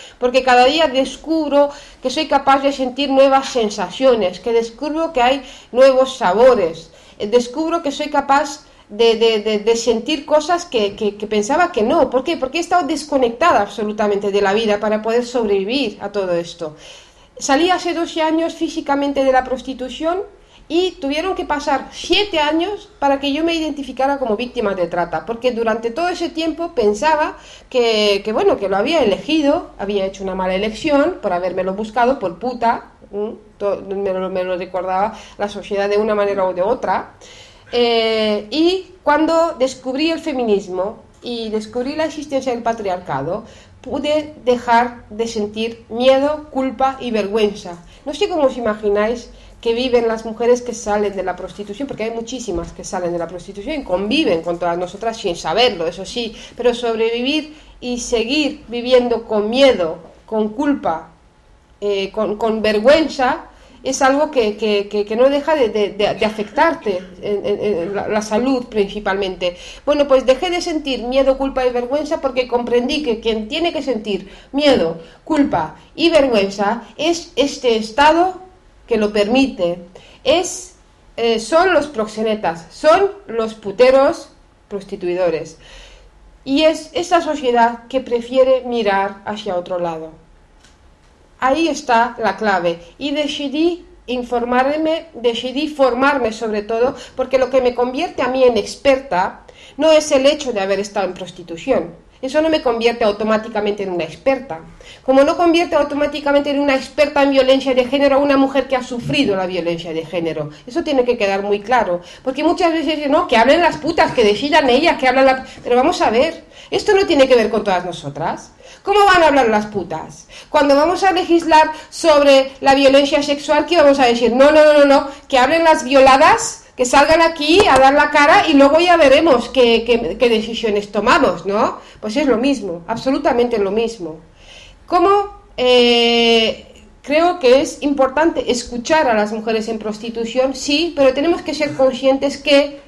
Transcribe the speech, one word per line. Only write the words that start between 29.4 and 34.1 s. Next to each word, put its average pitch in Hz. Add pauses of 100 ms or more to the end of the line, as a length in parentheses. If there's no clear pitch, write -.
había 202
hecho 196
una 185
mala 185
elección 277
por 196
habérmelo 185
buscado, 233
por 175
puta, 240 (200)
¿m? 208 (200)
To-, 202
me 196